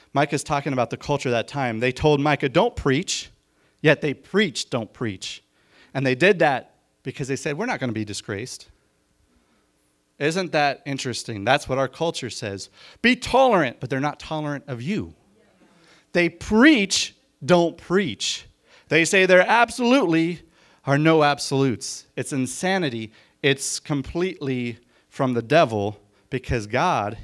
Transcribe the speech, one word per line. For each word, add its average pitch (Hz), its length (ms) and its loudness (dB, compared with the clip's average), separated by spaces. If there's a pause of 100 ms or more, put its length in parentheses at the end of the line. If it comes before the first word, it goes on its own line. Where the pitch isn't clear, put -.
(140)
Micah's 143 300 0
talking 143 300 -4
about 123 160 0
the 127 80 -8
culture 143 320 -4
of 120 40 0
that 113 140 -2
time. 123 320 -4
They 123 120 0
told 151 280 2
Micah, 139 300 0
"Don't 185 260 0
preach," - 540 -2 (520)
yet 147 200 4
they 147 120 -2
preached, - 580 -2
"Don't 117 200 -6
preach." - 520 -8 (500)
And 139 120 -2
they 127 100 2
did 175 240 4
that 143 360 0 (280)
because 135 240 -8
they 135 80 -4
said, 147 220 -6
"We're 220 100 -6
not 190 120 -6
gonna 123 140 -4
be 107 100 -4
disgraced." 101 640 -10 (1500)
Isn't 160 340 -2
that 143 340 0
interesting? 120 600 -8
That's 139 240 2
what 135 80 -2
our 135 100 0
culture 160 420 -6
says. 101 400 -10 (320)
Be 240 140 4
tolerant, 240 640 2
but 120 100 -10
they're 135 120 -2
not 147 180 -4
tolerant 151 480 -8
of 123 140 -10
you. 123 340 -6 (960)
They 175 160 2
preach, 220 880 2 (300)
"Don't 170 320 4
preach." - 680 -4 (440)
They 160 160 4
say 185 200 4
there 185 220 6
absolutely 226 920 2 (440)
are 139 120 2
no 156 260 4
absolutes. 139 840 0 (120)
It's 135 160 -6
insanity. 131 800 -4 (280)
It's - 380 0
completely 135 1000 -4 (280)
from 127 280 -2
the 117 60 0
devil, 113 600 0 (280)
because 123 380 -4
God 117 560 -2